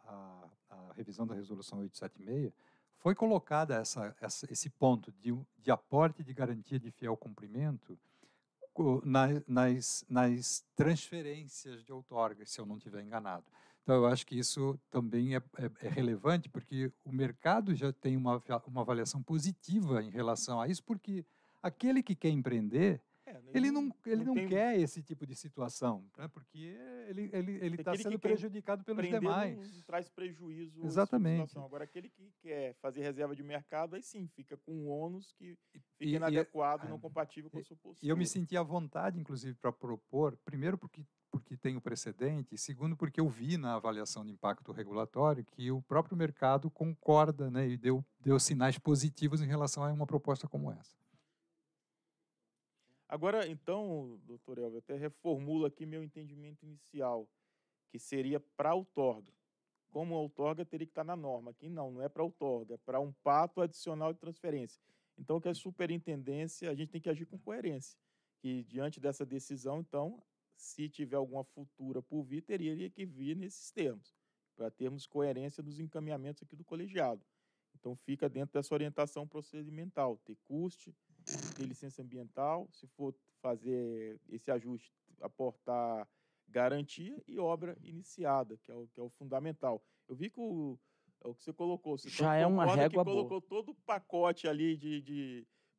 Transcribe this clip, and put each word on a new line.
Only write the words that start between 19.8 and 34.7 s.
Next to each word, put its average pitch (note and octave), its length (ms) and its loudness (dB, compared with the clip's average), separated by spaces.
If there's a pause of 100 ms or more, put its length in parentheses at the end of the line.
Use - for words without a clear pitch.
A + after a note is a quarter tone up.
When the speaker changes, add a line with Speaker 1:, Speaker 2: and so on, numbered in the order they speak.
Speaker 1:
em G#2+ 60 -6
relação A#2 500 0
a A#2 80 2
isso, F3+ 160 -2
porque G3 400 -4 (380)
aquele B3 420 4
que F#3+ 120 0
quer D#3+ 140 2
empreender, C3 720 4 (240)
Speaker 2:
É, A#3+ 80 -14
né, B3 200 -16
Speaker 1:
ele C4 180 6
Speaker 2:
não, C#4+ 120 2
Speaker 1:
não, C4+ 120 -2 (100)
ele A3+ 200 2
Speaker 2:
não - 0 -
Speaker 1:
não C4 100 4
Speaker 2:
tem F#3+ 140 2
Speaker 1:
quer G#3+ 300 6
esse D#3 220 2
tipo D3 240 -8
de B2+ 100 -10
situação, A#2+ 720 -2 (120)
né? D3 100 -10
Porque D#3+ 500 -14 (300)
ele, G3+ 260 -6
ele, F#3+ 200 0
ele F3+ 240 -2
Speaker 2:
Tem D#3 80 -8
Speaker 1:
tá F3+ 60 2
Speaker 2:
aquele G3 120 -2
Speaker 1:
sendo G#3 100 -2
Speaker 2:
que G3+ 60 -2
quer G#3+ 100 2
Speaker 1:
prejudicado G3+ 540 0
pelos G#3+ 160 -4
Speaker 2:
empreender, G#3 220 0
Speaker 1:
demais. G3 360 2
Speaker 2:
não, G3 200 -14
não E3+ 60 -20
traz F3 260 -4
prejuízo E3+ 540 -8
esse D#3+ 80 -10
tipo D#3+ 100 -16
de E3 60 -2
Speaker 1:
Exatamente. E3 600 4
Speaker 2:
situação. C#3 180 -12
Agora, C#3+ 200 -10
aquele F3+ 240 -12
que F#3+ 220 -20 (100)
quer C#3+ 340 -4
fazer C3+ 260 -6
reserva C#3+ 340 -2
de C#3+ 80 -10
mercado, D3+ 520 -4
aí B3+ 80 -10
sim, F#3+ 240 -10
fica C#3 300 -14
com D#3+ 160 -12